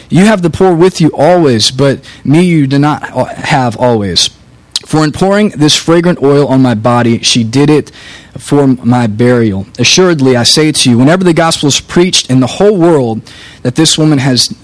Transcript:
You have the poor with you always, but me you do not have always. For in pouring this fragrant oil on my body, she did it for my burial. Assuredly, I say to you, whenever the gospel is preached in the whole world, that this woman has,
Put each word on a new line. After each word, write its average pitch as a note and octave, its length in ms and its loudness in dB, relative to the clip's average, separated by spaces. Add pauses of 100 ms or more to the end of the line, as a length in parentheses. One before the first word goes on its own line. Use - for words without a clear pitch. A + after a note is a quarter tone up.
(100)
You F3+ 160 2
have G#3+ 160 0
the E3+ 80 0
poor F#3 240 2
with F3 260 0
you D#3 80 4
always, C#3+ 640 0
but C3+ 280 -2 (220)
me D3+ 200 2
you D#3+ 260 2
do C#3 100 0
not D3 300 -2 (380)
have B2+ 320 -2
always. G#2 520 -2 (540)
For D#3 180 -2
in D3+ 80 0
pouring G3 460 0
this D3+ 180 2
fragrant E3+ 480 0
oil C#3+ 240 2
on C3 160 2
my B2 120 2
body, A#2 480 0
she - 200 -2
did C3 260 0
it D3+ 220 0 (480)
for C#3+ 300 0
my B2 400 0
burial. A2 580 0 (100)
Assuredly, C3+ 600 0
I A#2 80 0
say D#3 260 0
to C#3 200 -2
you, A#2 80 2
whenever D#3+ 260 2
the F3 80 2
gospel D#3+ 360 0
is C3+ 120 -2
preached - 500 -2
in B2+ 80 2
the B2+ 80 2 (120)
whole G#3 180 2
world, C#3 460 0 (400)
that B2 120 -4
this - 240 0
woman D#3 200 2
has, B2+ 460 -2